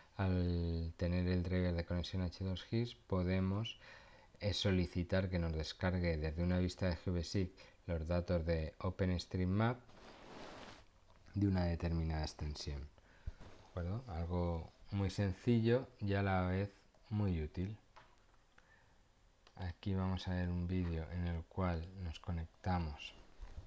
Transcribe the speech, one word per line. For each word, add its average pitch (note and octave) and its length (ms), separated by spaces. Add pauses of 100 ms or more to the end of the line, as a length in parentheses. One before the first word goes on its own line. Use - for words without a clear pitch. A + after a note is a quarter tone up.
(160)
Al F2 800
tener F2+ 300
el F2+ 160
driver F2+ 320
de E2+ 100
conexión F2+ 380
H F2+ 220
dos F#2 180
gis A#2 320
podemos, F#2+ 840 (580)
eh, G2+ 140
solicitar F#2 800
que F2+ 100
nos E2 120
descargue F2 640
desde D#2 280
una F2+ 160
vista F#2 260
de F2 100
G - 160
B F2 100
S G2 180
I F2 120 (340)
los D#2+ 200
datos F2 400
de D#2+ 320
OpenStreetMap F#2 1000 (1500)
de G2+ 140
una F#2 160
determinada E2 580
extensión. D2+ 600
¿De - 880
acuerdo? F#2 360
Algo E2+ 680 (200)
muy G2 180
sencillo A#2 800 (100)
y G2 160
a G2 80
la F#2+ 200
vez F#2+ 280 (400)
muy G2 320
útil. F#2+ 340 (1800)
Aquí F#2 380
vamos F#2 320
a F#2 80
ver F2+ 140
un F2 180
vídeo E2+ 460
en F2 160
el E2 160
cual F2 440 (140)
nos D#2+ 160
conectamos E2+ 960 (520)